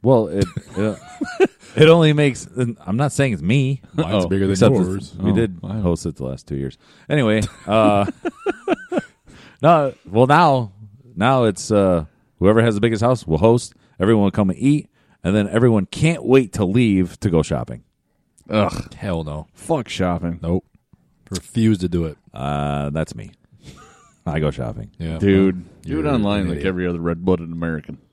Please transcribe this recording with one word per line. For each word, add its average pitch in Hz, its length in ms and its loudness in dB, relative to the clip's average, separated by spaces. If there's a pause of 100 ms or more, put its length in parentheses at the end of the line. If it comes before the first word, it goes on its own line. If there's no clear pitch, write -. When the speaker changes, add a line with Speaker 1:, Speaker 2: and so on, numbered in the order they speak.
Speaker 1:
Well, 113 240 4
it, 98 180 0 (320)
uh, 104 180 -2 (400)
<laughs> - 420 -4
it 156 120 8
only 165 240 6
makes, 147 320 0
and 120 400 -4
I'm 98 120 -2
not 139 160 0
saying 135 200 0
it's 78 80 -6
me. 131 400 0 (120)
Speaker 2:
Mine's 92 320 0
Speaker 3:
Oh. - 20 -4
Speaker 2:
bigger 98 180 0
than 98 60 2
Speaker 1:
Except 123 240 4
Speaker 2:
yours. 92 360 -4
Speaker 1:
it's, - 40 -20
we 98 160 -2
Speaker 3:
Oh, 101 40 2
Speaker 1:
did 98 260 -2
Speaker 3:
wow. 98 200 -8
Speaker 1:
host 87 240 -2
it 80 120 -8
the 67 80 -10
last 65 220 -10
two 71 100 -8
years. 67 200 -8 (320)
Anyway, 110 320 2 (260)
uh, 104 380 2 (760)
Speaker 3:
<laughs> - 800 -10
Speaker 1:
no, 147 320 2 (160)
well, 113 180 2
now, 139 440 2 (440)
now 127 300 2
it's, 104 260 -2
uh, 95 340 2 (340)
whoever 107 220 4
has 113 140 2
the 101 60 -2
biggest 113 200 0
house 120 260 0
will 80 120 0
host. 113 340 2 (260)
Everyone 104 260 2
will 95 60 0
come 98 180 -2
and 90 100 -6
eat, 143 300 0 (340)
and 92 120 0
then 104 140 0
everyone 113 360 2
can't 156 380 -2
wait 123 300 4
to 104 120 -2
leave 98 560 0
to 110 80 0
go 82 140 2
shopping. 60 400 -6 (680)
Speaker 3:
Ugh. - 440 -2
Speaker 2:
Hell 87 300 -6
no. 76 300 -10
Speaker 3:
Fuck 151 360 -6
shopping. 85 520 -4
Speaker 2:
Nope. 87 240 -4 (640)
Refuse 110 500 0
to 90 100 -2
do 85 160 -2
it. 76 120 -10 (160)
Speaker 1:
Uh, 71 580 -4
that's 78 240 -6
me. - 160 -16 (480)
<laughs> - 460 -20
I 78 140 -4
go 76 120 0
shopping. 58 460 -10
Speaker 2:
Yeah. 80 200 -8
Speaker 3:
Dude, 95 380 4
Speaker 2:
Well, 90 80 -12 (180)
Speaker 3:
do 151 180 -6
it 156 40 -4
Speaker 2:
you're 147 100 -2
Speaker 3:
online 104 280 0
Speaker 2:
an 90 80 -4
Speaker 3:
like 82 80 -4
Speaker 2:
idiot. 71 100 -4
Speaker 3:
every 90 200 -2
other 87 120 -4
red-blooded 85 520 -2
American. 82 460 -8 (160)